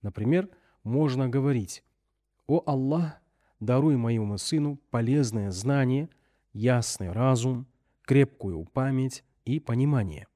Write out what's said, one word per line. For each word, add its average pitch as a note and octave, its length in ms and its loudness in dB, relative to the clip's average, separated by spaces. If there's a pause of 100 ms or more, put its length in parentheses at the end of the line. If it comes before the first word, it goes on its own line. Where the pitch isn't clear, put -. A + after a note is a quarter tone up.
Например, C3+ 480 0 (360)
можно C3 440 0
говорить: C3 560 -2 (640)
«О D#3+ 180 2
Аллах, D3+ 540 -2 (400)
даруй C3 360 2
моему A2+ 400 0
сыну D3 400 -2 (140)
полезное A#2 640 0
знание, C3 560 0 (440)
ясный A2 600 0
разум, B2+ 560 0 (340)
крепкую G#2 600 0
память C3 600 -4 (200)
и C#3+ 160 -2
понимание. A#2+ 760 0